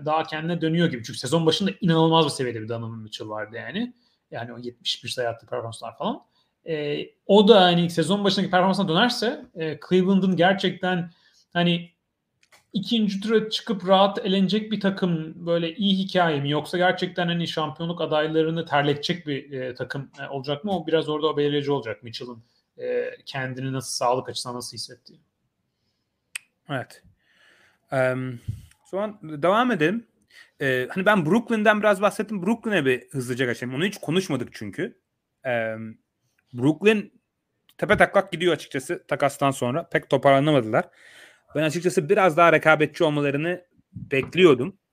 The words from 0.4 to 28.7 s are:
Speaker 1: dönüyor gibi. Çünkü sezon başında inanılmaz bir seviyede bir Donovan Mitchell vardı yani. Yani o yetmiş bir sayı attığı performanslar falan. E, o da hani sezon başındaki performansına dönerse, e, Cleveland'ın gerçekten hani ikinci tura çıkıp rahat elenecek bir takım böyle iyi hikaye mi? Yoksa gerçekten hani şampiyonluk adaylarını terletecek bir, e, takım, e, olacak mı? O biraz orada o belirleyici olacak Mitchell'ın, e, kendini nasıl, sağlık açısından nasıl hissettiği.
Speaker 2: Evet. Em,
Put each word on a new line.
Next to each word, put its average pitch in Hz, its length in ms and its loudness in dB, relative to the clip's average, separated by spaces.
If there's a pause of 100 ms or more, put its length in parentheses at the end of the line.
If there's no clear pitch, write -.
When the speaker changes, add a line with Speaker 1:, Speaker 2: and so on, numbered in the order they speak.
Speaker 1:
dönüyor 160 300 2
gibi. 120 140 -8
Çünkü 113 140 -12
sezon 160 280 2
başında 190 240 2 (100)
inanılmaz 165 440 4
bir 143 60 0
seviyede 117 320 -4
bir 110 60 -10
Donovan 113 300 -8
Mitchell 110 300 -14
vardı 107 280 -10
yani. 165 380 -6 (360)
Yani 120 220 -10
o 117 60 -14
yetmiş - 460 -8
bir 117 40 -10
sayı 120 200 -4
attığı - 180 -8
performanslar 113 520 -10
falan. 220 240 -6 (460)
E, 151 380 -4 (200)
o 202 220 8
da 208 140 10
hani 175 280 4
sezon 175 340 0
başındaki 190 260 0
performansına 185 380 2
dönerse, 240 640 0
e, 156 240 -6 (100)
Cleveland'ın 185 480 2
gerçekten 180 720 0 (420)
hani 175 420 0 (800)
ikinci 208 480 -2
tura 214 300 0
çıkıp 180 380 -6
rahat 196 380 6
elenecek 196 460 0
bir 208 80 -4
takım 175 640 -2
böyle 170 280 -2
iyi 196 240 0
hikaye 170 420 2
mi? 143 100 -2
Yoksa 147 280 -2
gerçekten 180 480 0
hani 170 220 -2
şampiyonluk 165 520 -6
adaylarını 156 640 0
terletecek 147 600 0
bir, 143 260 -8
e, 127 220 -8
takım, 127 360 -10 (100)
e, 139 80 -12
olacak 139 360 -8
mı? 196 140 -2
O 156 80 -8
biraz 156 220 0
orada 151 180 -2
o 147 100 0
belirleyici 143 360 0
olacak 113 300 -4
Mitchell'ın, 117 400 -14 (360)
e, 123 320 -6 (160)
kendini 131 460 -8
nasıl, 131 180 -6
sağlık 127 380 -2
açısından 123 280 -10
nasıl 120 200 -12
hissettiği. 131 440 -18 (1500)
Speaker 2:
Evet. 131 340 -8 (880)
Em, 127 500 -2 (440)